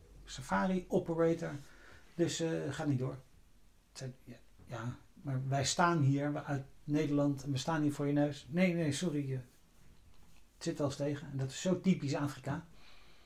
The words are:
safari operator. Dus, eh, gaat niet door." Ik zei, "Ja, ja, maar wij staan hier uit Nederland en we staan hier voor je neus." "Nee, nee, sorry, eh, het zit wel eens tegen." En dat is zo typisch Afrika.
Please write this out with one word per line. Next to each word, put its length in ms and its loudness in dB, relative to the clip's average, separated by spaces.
safari 640 -2
operator. 640 2
Dus, 240 0
eh, 100 0
gaat 180 -4
niet 120 2
door." 140 -2
Ik 60 -20
zei, 160 -10
"Ja, 120 -16
ja, 300 -6
maar 260 -2
wij 180 2
staan 360 4
hier 420 2
uit 200 -4
Nederland 600 2
en 80 -4
we 60 0
staan 240 0
hier 120 2
voor 140 0
je 60 2
neus." 360 2
"Nee, 240 2
nee, 180 2
sorry, 420 -2
eh, 40 -2
het 100 -14
zit 140 -2
wel 100 2
eens 80 -2
tegen." 360 -4
En 60 -6
dat 120 -2
is 120 -10
zo 180 2
typisch 360 2
Afrika. 500 -4